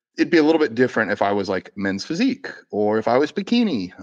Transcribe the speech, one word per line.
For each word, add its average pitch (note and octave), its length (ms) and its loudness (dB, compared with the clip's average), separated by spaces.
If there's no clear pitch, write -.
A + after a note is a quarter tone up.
It'd D#3 120 0
be E3+ 80 4
a D#3 60 6
little D#3+ 160 4
bit B2+ 160 0
different A2+ 360 2
if G2+ 100 -2
I G2+ 100 2
was, G2+ 160 -2
like, F#2 280 -4
men's G2 280 -4
physique, F#3 440 -4
or G#2 280 -2
if A2+ 100 -2
I A#2+ 100 2
was D3 140 0
bikini. G3 720 -2